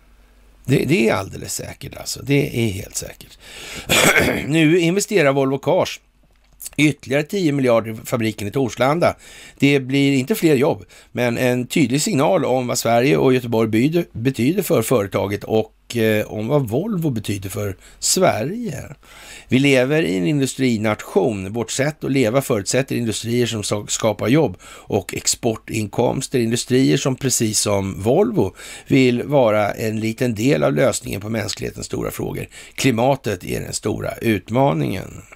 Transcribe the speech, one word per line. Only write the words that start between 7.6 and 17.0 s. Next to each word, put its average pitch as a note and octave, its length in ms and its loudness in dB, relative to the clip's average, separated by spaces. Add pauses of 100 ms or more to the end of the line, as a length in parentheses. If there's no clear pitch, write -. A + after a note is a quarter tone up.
i A2 120 -10
fabriken A2 440 -2
i - 20 -6
Torslanda. C3 640 0 (420)
Det C#3 220 4
blir C#3 320 2
inte C3 220 2
fler D#3+ 200 4
jobb, B2+ 300 0 (280)
men A#2+ 260 0
en B2 280 0
tydlig C#3 360 2
signal E3+ 420 2
om B2 220 0
vad A#2+ 120 -2
Sverige A#2+ 380 4
och C3+ 180 4
Göteborg A#2 340 0
byder, D3 440 2
betyder C3+ 500 0
för C#3+ 200 2
företaget G2+ 640 0
och, - 520 -4
eh, A2 300 2
om G#2+ 220 -6
vad C#3 200 0
Volvo E3 420 -2